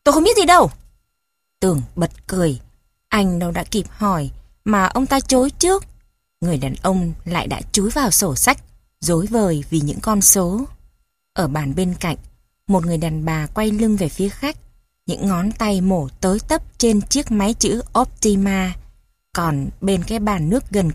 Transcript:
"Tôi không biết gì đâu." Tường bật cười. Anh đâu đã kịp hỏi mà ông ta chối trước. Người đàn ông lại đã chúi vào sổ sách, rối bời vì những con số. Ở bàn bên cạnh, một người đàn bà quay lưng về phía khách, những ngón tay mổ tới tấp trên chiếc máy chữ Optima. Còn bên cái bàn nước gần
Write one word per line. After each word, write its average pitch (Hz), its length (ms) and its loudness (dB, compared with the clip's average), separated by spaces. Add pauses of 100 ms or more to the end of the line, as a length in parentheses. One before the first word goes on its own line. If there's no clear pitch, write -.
"Tôi 285 100 6
không 311 100 4
biết 453 140 4
gì 370 80 6
đâu." 330 260 6 (880)
Tường 170 220 0 (140)
bật 170 320 -4
cười. 165 320 -2 (500)
Anh 190 300 2
đâu 175 120 -2
đã 170 120 -4
kịp 190 260 -4
hỏi 175 420 -2 (340)
mà 202 200 2
ông 254 200 0
ta 269 140 2
chối 262 300 2
trước. 370 340 0 (580)
Người 170 160 0
đàn 131 240 -4
ông 175 320 0 (120)
lại 170 220 -4
đã - 140 -6 (100)
chúi 202 180 0
vào 269 220 0
sổ 151 240 0
sách, - 280 0 (360)
rối 170 320 0
bời 180 380 0
vì 165 100 0
những 147 200 -2
con 214 220 0
số. 196 440 2 (680)
Ở 175 140 -2
bàn 143 280 -4
bên 180 240 -2
cạnh, 170 180 -4 (500)
một 180 180 2
người 170 120 -2
đàn 156 280 -4
bà 156 220 -4
quay 214 240 -2
lưng 214 260 2
về 170 120 -2
phía 196 200 -4
khách, 285 280 -6 (480)
những 185 220 -4
ngón 190 240 0
tay 208 300 -2
mổ 180 280 0 (120)
tới 196 180 2
tấp 311 220 -2 (160)
trên 220 240 2
chiếc - 300 -2
máy 208 220 2
chữ 226 280 0 (180)
Optima. 196 760 0 (600)
Còn 156 340 0 (120)
bên 190 220 0
cái 220 160 -4
bàn 196 300 0
nước 254 200 0
gần 185 260 2